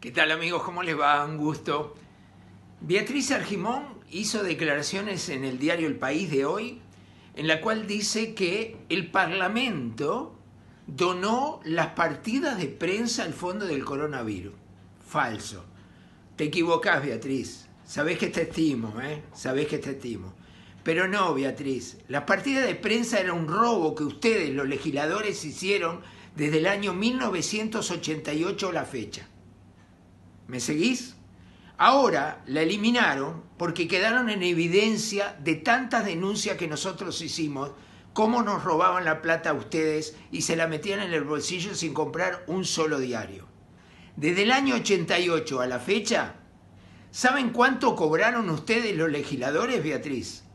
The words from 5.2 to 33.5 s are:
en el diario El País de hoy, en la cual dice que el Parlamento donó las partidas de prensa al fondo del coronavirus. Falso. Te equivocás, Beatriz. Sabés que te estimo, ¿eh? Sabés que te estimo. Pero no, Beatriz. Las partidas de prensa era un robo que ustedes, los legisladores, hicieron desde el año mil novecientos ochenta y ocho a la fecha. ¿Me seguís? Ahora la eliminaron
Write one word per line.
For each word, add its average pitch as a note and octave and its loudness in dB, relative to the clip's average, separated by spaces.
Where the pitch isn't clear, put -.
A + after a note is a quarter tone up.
en C3+ -4
el B2+ -4
diario D#3+ 0
El C#3 -2
País D3 -2
de C#3 2
hoy, G#3 -4
en D3 -4
la D#3 2
cual G#3+ -2
dice G#3 -2
que G3 -2
el E3+ -2
Parlamento F#3 -2
donó F#3+ 0
las D#3+ 0
partidas A3 0
de E3+ -2
prensa G#3+ -2
al E3+ -4
fondo F#3 -6
del D3 -2
coronavirus. B2 -6
Falso. A2 -4
Te D#3 -2
equivocás, E3+ 2
Beatriz. C3 -4
Sabés D#3 0
que A3 0
te F3 0
estimo, B2+ 0
¿eh? D3+ -6
Sabés C#3+ -2
que D#3 -2
te C#3 -6
estimo. G#2 -8
Pero E3 2
no, F#3 2
Beatriz. C3+ -2
Las C#3+ -2
partidas B3+ 2
de F#3 2
prensa A3 2
era F#3 0
un E3 0
robo F#3+ 4
que D3+ -2
ustedes, F#3 2
los C3+ 0
legisladores, D#3 -2
hicieron F3 -2
desde D3+ 2
el D#3+ 4
año G3+ 2
mil A3 2
novecientos G#3+ -2
ochenta D#3 -4
y D#3 0
ocho F#3+ -2
a F3+ -2
la D3 -2
fecha. A2 -10
¿Me B2+ -8
seguís? E3+ -2
Ahora F#3 4
la C#3 0
eliminaron E3+ 2